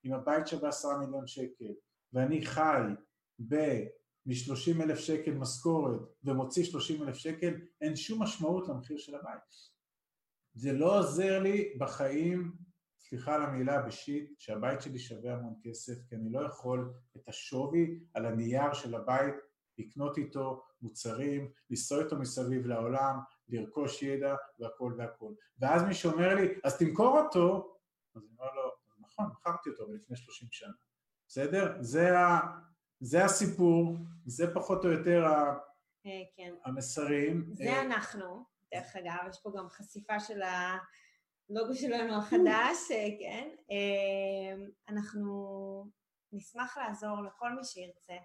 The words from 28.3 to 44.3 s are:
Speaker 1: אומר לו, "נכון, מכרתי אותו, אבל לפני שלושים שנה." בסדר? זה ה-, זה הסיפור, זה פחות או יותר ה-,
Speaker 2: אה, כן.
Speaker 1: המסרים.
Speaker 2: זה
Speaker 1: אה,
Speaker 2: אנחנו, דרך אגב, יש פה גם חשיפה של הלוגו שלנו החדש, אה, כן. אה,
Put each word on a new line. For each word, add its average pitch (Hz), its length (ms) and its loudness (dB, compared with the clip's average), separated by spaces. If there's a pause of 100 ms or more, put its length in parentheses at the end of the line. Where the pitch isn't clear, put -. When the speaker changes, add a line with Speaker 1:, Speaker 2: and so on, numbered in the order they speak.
Speaker 1:
אומר 131 160 -8
לו, 135 160 -2 (280)
"נכון, - 280 -6
מכרתי - 440 -4
אותו, 110 140 -10
אבל 107 100 -10
לפני 127 220 -12
שלושים - 340 -16
שנה." 104 220 -14 (560)
בסדר? 170 520 0
זה 170 380 6
ה-, 175 220 8 (600)
זה 156 220 6
הסיפור, 170 720 6 (300)
זה 165 280 0
פחות 185 300 0
או 175 60 6
יותר 170 340 6
ה-, 147 340 6 (480)
Speaker 2:
אה, 196 40 -10 (260)
כן. 180 180 -12 (100)
Speaker 1:
המסרים. 147 880 -2
Speaker 2:
זה - 120 -8
Speaker 1:
אה, 262 180 2
Speaker 2:
אנחנו, 208 600 -4 (300)
דרך 180 220 -8
אגב, 180 340 -6
יש 185 120 -18
פה 202 140 -10
גם 180 120 -10
חשיפה 208 520 -8
של 208 220 -8
הלוגו 185 1300 -4
שלנו 233 420 0
החדש, 262 760 4
אה, 214 180 0 (120)
כן. 226 280 -8 (220)
אה, 196 960 -2 (220)